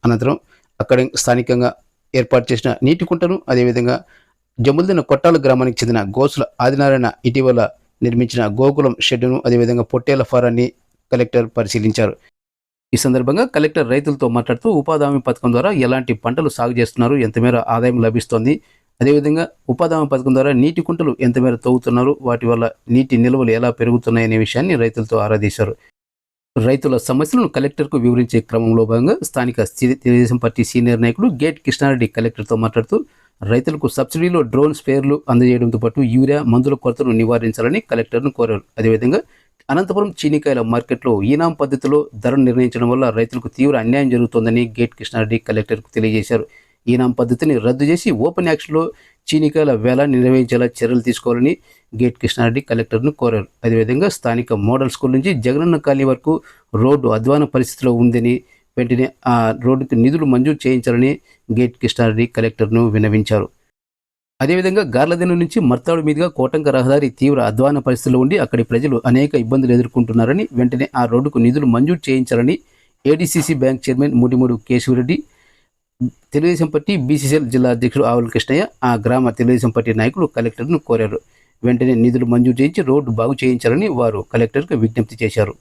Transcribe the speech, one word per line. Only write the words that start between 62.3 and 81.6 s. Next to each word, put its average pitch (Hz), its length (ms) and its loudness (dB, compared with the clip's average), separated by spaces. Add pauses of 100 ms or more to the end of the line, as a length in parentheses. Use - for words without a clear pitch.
విన్నవించారు. 107 600 0 (920)
అదేవిధంగా 185 420 0
గార్లదిన్న 170 520 0
నుంచి 175 260 0
మర్తాడు 156 420 0
మీదుగా 151 260 0
కోటంక 147 400 -2
రహదారి 135 420 2
తీవ్ర 139 300 2
అధ్వాన 123 380 0
పరిస్థితిలో 127 400 0
ఉండి, 143 200 2
అక్కడి 123 240 -2
ప్రజలు 120 440 -2
అనేక 135 280 2
ఇబ్బందులు 127 380 0
ఎదుర్కొంటున్నారని, 120 800 0
వెంటనే 127 440 -2
ఆ 123 80 0
రోడ్డుకు 127 340 -2
నిధులు 127 280 2
మంజూరు 135 440 0
చేయించాలని 131 480 0 (480)
ఏడీసీసీ 156 480 0
బ్యాంక్ 131 360 -2
చైర్మన్ 131 240 0
ముడిమూడు 123 540 2
కేశవరెడ్డి, 127 540 0 (1080)
తెలుగుదేశం 160 340 0
పార్టీ 156 300 -2
బీసీసీఎల్ 143 500 0
జిల్లా 127 240 2
అధ్యక్షుడు 120 340 -2
ఆవుల 120 240 0
కృష్ణయ్య, 135 380 -2 (180)
ఆ 123 100 2
గ్రామ 120 360 0
తెలుగుదేశం 120 400 0
పార్టీ 113 240 -2
నాయకులు 123 320 0
కలెక్టర్ను 120 520 -4
కోరారు. 110 420 -2 (440)